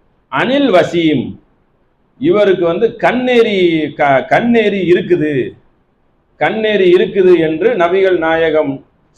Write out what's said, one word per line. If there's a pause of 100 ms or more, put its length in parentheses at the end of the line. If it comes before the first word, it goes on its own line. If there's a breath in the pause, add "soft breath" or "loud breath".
(320)
அனில்
வசீம்." (840)
இவருக்கு
வந்து
கண்ணேரி,
க-,
கண்ணேரி
இருக்குது, (880)
கண்ணேரி
இருக்குது
என்று
நபிகள்
நாயகம் (340)